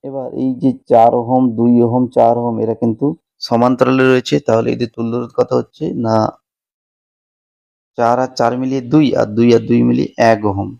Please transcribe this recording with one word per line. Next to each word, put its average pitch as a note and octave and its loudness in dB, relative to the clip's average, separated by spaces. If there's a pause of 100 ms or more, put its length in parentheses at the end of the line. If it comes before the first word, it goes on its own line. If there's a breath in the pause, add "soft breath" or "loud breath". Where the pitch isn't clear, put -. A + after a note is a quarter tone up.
এবার C3+ -10
এই C3 -4
যে C3 -2 (160)
চার A#2 6
ওহম, B2 0
দুই A#2 2
ওহম, A#2+ 0
চার A#2 2
ওহম, A#2+ -4
এরা A2 -2
কিন্তু A#2 -4 (340)
সমান্তরালে B2+ 0
রয়েছে। C3 0
তাহলে A#2 0
এদের A#2 -6
তুল্য A#2 -6
রোধ A#2+ -8
কত B2 -2
হচ্ছে? B2+ -6 (100)
না, A2+ 0 (1800)
চার A#2+ 2
আর B2+ -2
চার A#2 0
মিলিয়ে C3 -4
দুই, C#3+ 2 (100)
আর A#2 -2
দুই A#2 2
আর A2+ 4
দুই A#2+ 2
মিলিয়ে A#2+ 0 (140)
এক A2+ 4
ওহম। G2+ -4 (100)